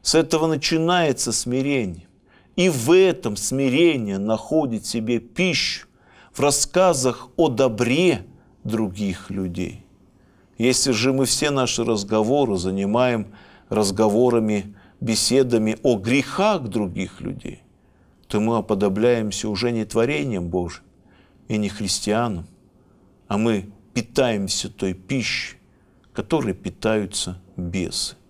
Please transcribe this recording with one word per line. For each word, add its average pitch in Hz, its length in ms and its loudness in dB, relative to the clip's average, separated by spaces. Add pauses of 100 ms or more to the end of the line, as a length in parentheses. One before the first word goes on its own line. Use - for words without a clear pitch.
С - 120 -2
этого 160 320 4
начинается 160 840 0
смирение. 123 720 -2 (520)
И 175 140 4
в 135 220 0
этом 170 440 4
смирение 131 840 0
находит 110 680 -2
себе 117 360 -2
пищу - 680 -4 (480)
в - 60 -10
рассказах 143 1000 2
о 160 120 4
добре 123 760 2 (380)
других 101 680 -4
людей. 92 560 -6 (720)
Если 127 340 2
же 120 220 2
мы 131 120 2
все 147 260 0
наши 123 320 0
разговоры 110 760 2
занимаем 101 800 0 (340)
разговорами, 107 1040 2 (240)
беседами 113 840 2
о 123 140 4
грехах 139 680 0
других 95 580 -6
людей, - 400 -12 (680)
то 107 120 -2
мы 113 180 2
уподобляемся 107 920 0
уже 113 220 -2
не 113 140 -2
творением 117 640 -2
Божьим 87 340 -4 (640)
и 110 120 -2
не 104 100 -2
христианам, 104 800 -4 (800)
а 101 100 -2
мы 107 340 0 (220)
питаемся 110 760 -2
той 95 240 -4
пищей, - 640 -6 (540)
которой 123 440 -2
питаются 98 840 -4 (160)
бесы 90 600 -6 (140)